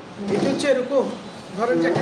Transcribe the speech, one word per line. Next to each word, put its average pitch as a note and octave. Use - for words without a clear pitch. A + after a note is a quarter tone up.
এটা -
হচ্ছে C#4
এরকম, B3+
ধরেন A#3
যে E4
একটা -